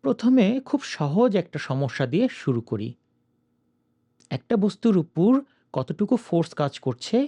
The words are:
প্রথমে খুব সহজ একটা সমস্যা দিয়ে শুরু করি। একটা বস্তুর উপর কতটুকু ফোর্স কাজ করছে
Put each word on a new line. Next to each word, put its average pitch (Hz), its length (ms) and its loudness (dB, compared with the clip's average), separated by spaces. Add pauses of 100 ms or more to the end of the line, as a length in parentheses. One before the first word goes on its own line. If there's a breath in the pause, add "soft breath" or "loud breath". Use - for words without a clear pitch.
প্রথমে 254 420 4 (180)
খুব - 160 -2 (160)
সহজ 175 400 2
একটা 165 220 -4
সমস্যা 135 480 -4
দিয়ে 175 200 0 (160)
শুরু 120 180 -2
করি। 110 280 -6 (1400)
একটা 143 260 -4
বস্তুর 202 420 2
উপর 170 340 2 (420 soft breath)
কতটুকু 180 420 -2
ফোর্স 170 380 -2
কাজ 147 240 -2
করছে - 380 -4 (120)